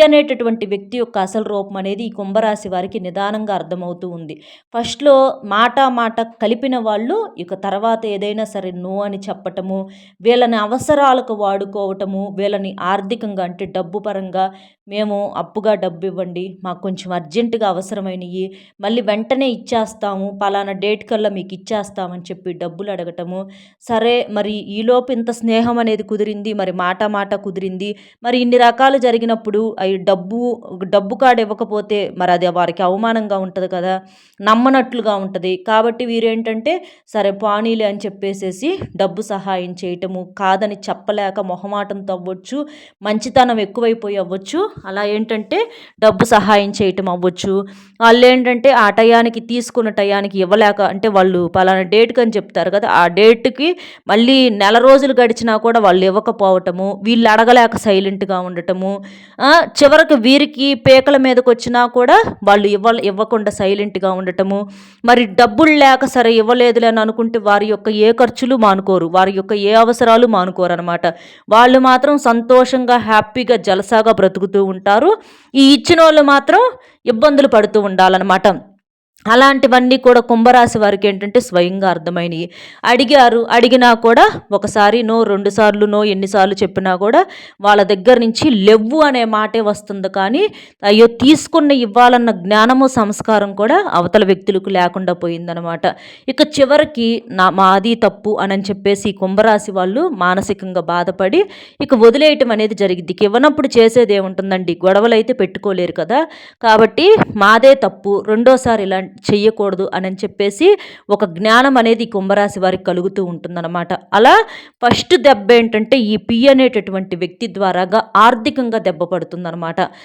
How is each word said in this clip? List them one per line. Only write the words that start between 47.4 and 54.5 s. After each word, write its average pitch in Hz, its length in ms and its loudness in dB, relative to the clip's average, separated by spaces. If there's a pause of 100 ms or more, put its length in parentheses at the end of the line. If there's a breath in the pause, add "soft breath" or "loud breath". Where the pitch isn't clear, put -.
వాళ్ళేంటంటే 247 720 4
ఆ 233 180 4
టయానికి 233 500 2
తీసుకున్న 233 500 -6
టయానికి 202 480 -2
ఇవ్వలేక, 208 440 2
అంటే 196 260 -2
వాళ్ళు 190 400 2
పలానా 185 400 2
డేట్‌కి 226 320 2
అని 226 120 0
చెప్తారు 185 380 -4
కదా, 202 200 -2
ఆ 143 180 4
డేట్‌కి 226 600 2 (400 loud breath)
మళ్ళీ 240 280 4 (180)